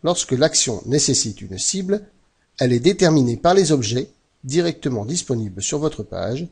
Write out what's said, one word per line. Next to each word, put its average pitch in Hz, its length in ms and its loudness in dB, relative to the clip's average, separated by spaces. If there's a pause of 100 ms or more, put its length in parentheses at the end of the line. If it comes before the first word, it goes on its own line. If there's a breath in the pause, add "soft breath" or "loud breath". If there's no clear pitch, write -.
Lorsque 170 300 -2
l'action 131 540 0
nécessite 120 540 0
une 95 180 -12
cible, 196 500 -4 (500)
elle 127 140 2
est 120 80 2
déterminée 156 560 4
par 175 180 4
les 180 180 4
objets 120 380 -2 (340)
directement 139 600 -2
disponibles 113 580 -6
sur 147 160 -4
votre 147 240 -4
page 104 500 -6